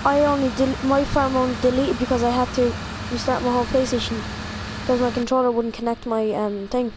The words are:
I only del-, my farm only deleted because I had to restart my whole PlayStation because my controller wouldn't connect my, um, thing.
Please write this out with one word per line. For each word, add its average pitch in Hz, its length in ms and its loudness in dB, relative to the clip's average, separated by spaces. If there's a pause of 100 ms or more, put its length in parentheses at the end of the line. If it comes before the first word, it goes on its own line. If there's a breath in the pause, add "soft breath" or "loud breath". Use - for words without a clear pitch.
I 285 200 4
only 277 320 2
del-, 262 300 0
my 277 180 4
farm 269 320 0
only 254 260 2
deleted 254 380 2
because 247 240 0
I 240 60 2
had 247 240 0
to 240 180 2 (400)
restart 240 320 -2
my 247 80 2
whole 247 140 2
PlayStation 247 540 0 (600)
because 247 200 0
my 247 120 2
controller 247 400 2
wouldn't 233 220 -2
connect 233 300 -4
my, 220 280 0
um, 208 340 -4
thing. 240 300 -2